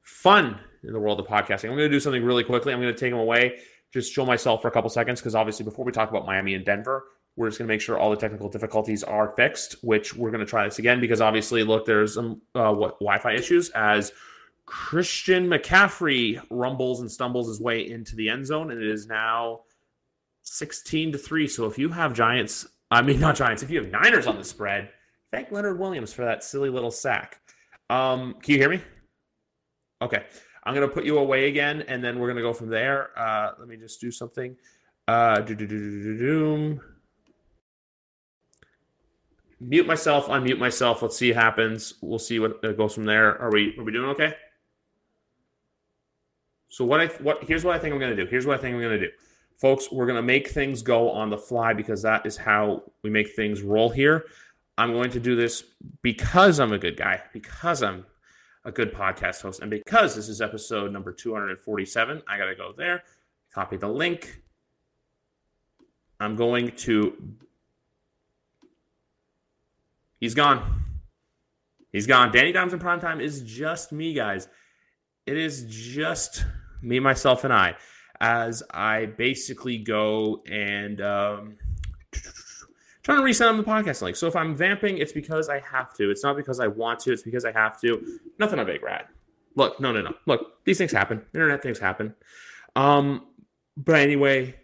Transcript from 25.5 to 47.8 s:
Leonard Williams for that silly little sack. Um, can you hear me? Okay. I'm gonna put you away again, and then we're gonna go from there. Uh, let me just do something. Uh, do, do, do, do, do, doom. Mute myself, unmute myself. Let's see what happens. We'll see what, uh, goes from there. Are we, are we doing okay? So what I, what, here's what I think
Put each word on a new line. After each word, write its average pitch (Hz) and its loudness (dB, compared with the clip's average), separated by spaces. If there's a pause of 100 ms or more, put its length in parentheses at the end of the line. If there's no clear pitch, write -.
Leonard 202 -4
Williams 175 -6
for 123 -6
that 117 -2
silly 139 -4
little 120 -4
sack. - -4 (480)
Um, 127 0
can - 0
you 139 4
hear 139 6
me? 185 -2 (1200)
Okay. 117 -2 (380)
I'm 127 -4
gonna 139 2
put - -4
you 151 2
away 135 4
again, 147 0
and 123 -6
then 123 -4
we're 120 0
gonna 120 -2
go 117 -2
from 117 -10
there. 131 -2
Uh, 110 -2
let 120 -20
me 117 -20
just 110 -18
do 120 -8
something. 123 -12 (500)
Uh, 113 6
do, 110 -4
do, 107 -8
do, 107 -8
do, 104 -8
do, 110 -6
doom. 151 0 (2750)
Mute 151 2
myself, 151 2
unmute 131 2
myself. 120 2
Let's 113 -4
see 123 4
what 113 4
happens. 113 2
We'll 110 -6
see 113 -2
what, 110 -2
uh, 110 -2
goes 107 0
from 110 -6
there. 107 6
Are 120 -4
we, 104 2
are 120 -12
we 110 -6
doing 123 -2
okay? 151 0 (2250)
So - -4
what 147 4
I, 165 2
what, 151 -4
here's 160 -2
what 175 2
I 160 -4
think 156 -4